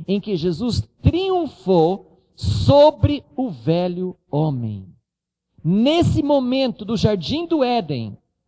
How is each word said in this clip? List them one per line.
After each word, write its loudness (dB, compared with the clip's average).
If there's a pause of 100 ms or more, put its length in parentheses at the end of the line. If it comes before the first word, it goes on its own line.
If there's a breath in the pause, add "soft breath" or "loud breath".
em 0
que -4
Jesus -2 (140)
triunfou 0 (200)
sobre 2 (100)
o -4
velho -4 (160)
homem. -4 (760)
Nesse 2
momento 0
do -4
Jardim -2
do 0
Éden, -4 (320)